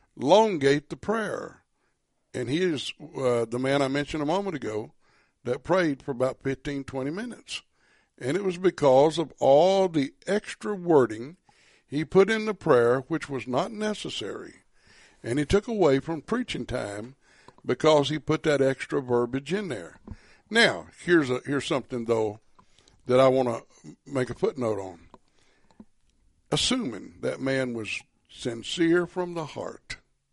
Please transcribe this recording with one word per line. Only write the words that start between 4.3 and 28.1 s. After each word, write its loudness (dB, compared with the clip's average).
ago -8
that -6
prayed 0
for -8
about -4
fifteen, -6
twenty -8
minutes. -12
And -4
it -4
was -2
because 4
of -6
all 6
the -2
extra -4
wording 2
he -4
put 4
in -2
the -4
prayer, 4
which -6
was -8
not -2
necessary. -8
And -2
he 0
took 0
away 4
from -8
preaching -6
time -8
because 4
he -4
put -2
that 2
extra 0
verbiage -2
in -4
there. -10
Now, 2
here's 4
a, -2
here's -2
something, -4
though, 0
that 4
I 8
wanna 2
make -4
a -10
footnote -2
on. -14
Assuming -4
that -4
man -2
was -8